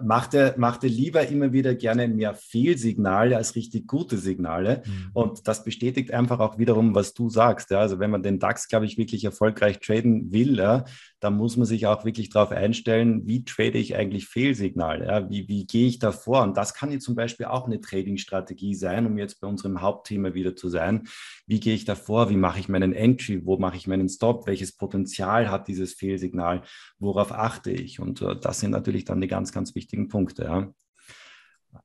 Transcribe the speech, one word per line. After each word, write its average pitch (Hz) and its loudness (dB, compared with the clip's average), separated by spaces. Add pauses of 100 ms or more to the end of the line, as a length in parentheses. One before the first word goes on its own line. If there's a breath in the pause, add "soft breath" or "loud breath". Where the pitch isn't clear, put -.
mach 117 2
dir, 135 4
mach 120 2
dir 135 0
lieber 139 2
immer 143 0
wieder 131 2
gerne 117 0
mehr 107 0
Fehlsignale 113 2
als 110 -4
richtig 117 -6
gute 131 -2
Signale. 92 -2
Mhm. 92 -8
Und 110 -2
das 110 -2
bestätigt 127 -4
einfach 120 2
auch 107 0
wiederum, 113 4
was 101 2
du 117 -2
sagst. 113 4
Ja. 98 2
Also 98 2
wenn 104 0
man 101 0
den 98 0
dax, 98 -2
glaube 110 2
ich, 104 -6
wirklich 110 -2
erfolgreich 107 2
traden 110 2
will, 120 4
ja, 113 4 (340 loud breath)
dann 104 0
muss 113 0
man 120 4
sich 107 0
auch 104 2
wirklich 113 -4
darauf 104 4
einstellen, 113 2
wie 123 0
trade 113 -2
ich 107 -2
eigentlich 98 -2
Fehlsignale? 92 -2
Ja. 98 0
Wie, 101 -6
wie 101 -4
gehe 117 4
ich 120 -2
da 107 2
vor? 127 2
Und 98 0
das 104 -2
kann 143 -6
jetzt 139 -6
zum 127 -4
Beispiel 117 -4
auch 127 -4
eine 110 -4
Trading-Strategie 98 -6
sein, 95 -2
um 107 -2
jetzt 101 -8
bei 98 -8
unserem 98 -6
Hauptthema 98 -2
wieder 92 -4
zu 92 -8
sein. 87 0 (420 loud breath)
Wie 107 0
gehe 110 2
ich 104 -6
da 101 -2
vor? 110 2
Wie 101 2
mache 90 2
ich 90 -6
meinen 95 2
Entry? 107 2
Wo 92 2
mache 90 -2
ich 90 -10
meinen 95 0
Stop? 117 0
Welches 95 -6
Potenzial 98 -2
hat 98 -4
dieses 92 -6
Fehlsignal? 90 -4 (380 loud breath)
Worauf 101 0
achte 110 -4
ich? 87 -8
Und, - -8
äh, - -2
das - -4
sind 104 -2
natürlich 98 -2
dann 95 -4
die 92 -2
ganz, 95 -4
ganz 95 -6
wichtigen - -6
Punkte. 90 -2
Ja. 92 -4 (1120 loud breath)